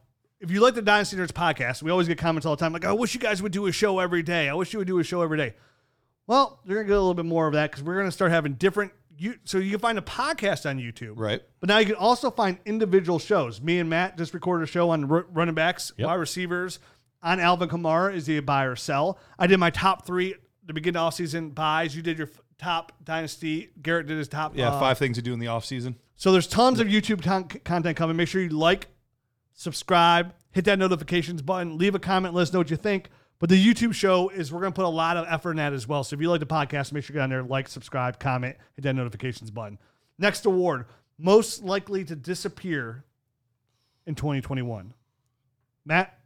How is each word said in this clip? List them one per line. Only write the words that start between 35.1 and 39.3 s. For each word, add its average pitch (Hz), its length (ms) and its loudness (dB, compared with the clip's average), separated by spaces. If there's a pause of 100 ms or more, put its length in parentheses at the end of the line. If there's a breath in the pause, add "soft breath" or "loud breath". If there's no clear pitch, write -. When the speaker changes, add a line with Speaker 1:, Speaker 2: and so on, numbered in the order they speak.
Speaker 1:
of 170 120 -4
effort 165 240 -2
in 156 60 -4
that 147 140 0
as 120 140 -6
well. 143 180 -2
So 147 100 -8
if 143 60 -6
you 165 80 2
like 170 120 2
the 151 60 -4
podcast, 147 460 -2
make 143 120 -6
sure 143 100 -12
you 151 40 -2
get 139 60 0
on 131 60 -2
there, 131 120 -2
like, 135 260 -4
subscribe, 127 500 -6
comment, 127 380 -2 (180 soft breath)
hit 139 80 -12
that 135 120 0
notifications 120 560 -6